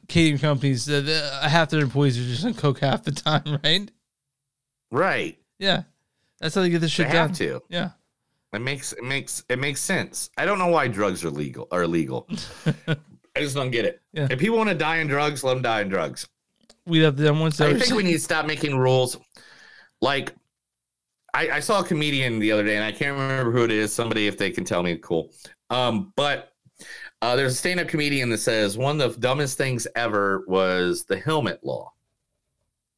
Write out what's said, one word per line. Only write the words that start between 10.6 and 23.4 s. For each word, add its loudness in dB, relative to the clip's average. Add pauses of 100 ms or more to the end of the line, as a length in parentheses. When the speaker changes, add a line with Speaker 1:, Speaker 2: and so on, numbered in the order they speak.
Speaker 2:
why 4
drugs -2
are -2
legal, -8
are 2
legal. -2 (380)
Speaker 1:
<laughs> -2
Speaker 2:
I -2 (440)
just -4
don't -2
get 0
it. -4 (100)
Speaker 1:
Yeah. -2
Speaker 2:
If -2
people 2
wanna 2
die 0
in 0
drugs, 0
let 2
'em -4
die 2
in -2
drugs. -4 (580)
Speaker 1:
We 4
have 6
the 0
dumb 4
ones 0
that 4
Speaker 2:
I 4
Speaker 1:
are 2
Speaker 2:
think 2
we 2
need 2
to 2
stop -2
making -2
rules. 4 (840)
Like, 0 (1000)
I, 0
I -2
saw 2
a -2
comedian 0
the 2
other 2
day, 2
and 0
I -2
can't -4
remember 0